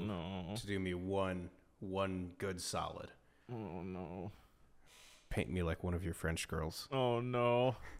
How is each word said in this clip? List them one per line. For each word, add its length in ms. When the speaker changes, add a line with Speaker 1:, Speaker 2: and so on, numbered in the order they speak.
Speaker 1:
no. 480
Speaker 2:
to 120
do 120
me 160
one, 540
one 600
good 200
solid. 520
Speaker 1:
Oh, 320
no. 480
Speaker 2:
Paint 200
me 140
like 200
one 100
of 100
your 120
French 320
girls. 440
Speaker 1:
Oh, 300
no. 540